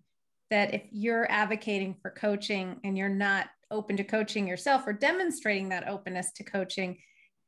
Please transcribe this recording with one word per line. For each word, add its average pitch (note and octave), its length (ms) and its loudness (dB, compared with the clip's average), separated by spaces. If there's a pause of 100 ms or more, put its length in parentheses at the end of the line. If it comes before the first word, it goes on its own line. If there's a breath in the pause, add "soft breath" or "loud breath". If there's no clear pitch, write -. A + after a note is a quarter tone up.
(500)
that G#3 240 4
if G#3 160 -4
you're A3+ 400 2
advocating G#3 720 0
for F#3+ 80 -8
coaching G3+ 760 -2
and G3 140 0
you're G3 100 0
not G3 380 2 (240)
open G#3+ 260 -2
to G3+ 80 -2
coaching G#3+ 440 0
yourself B3+ 380 2
or - 60 0
demonstrating B3 760 0
that F#3 200 -2
openness F#3 440 -4
to - 120 -14
coaching, F#3+ 540 -4 (500 soft breath)